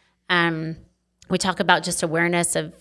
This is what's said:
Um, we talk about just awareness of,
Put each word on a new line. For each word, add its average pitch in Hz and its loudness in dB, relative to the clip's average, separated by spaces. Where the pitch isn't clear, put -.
Um, 165 0
we 185 0
talk 180 -2
about 170 4
just - -4
awareness 170 0
of, 160 -4